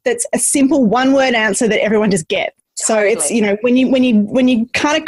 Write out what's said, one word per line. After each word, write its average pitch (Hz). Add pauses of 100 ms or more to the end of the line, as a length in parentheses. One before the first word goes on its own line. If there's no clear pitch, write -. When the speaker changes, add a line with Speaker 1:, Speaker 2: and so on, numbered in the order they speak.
Speaker 1:
That's 453
a 254
simple 269
one 254
word 262
answer 220
that 208
everyone 208
just 165
gets. - (220)
So 220
it's, 208
Speaker 2:
Totally. 214
Speaker 1:
you 220
know, 202
when 247
you, 254
when 262
you, 220
when 247
you 233
kind 302
of 311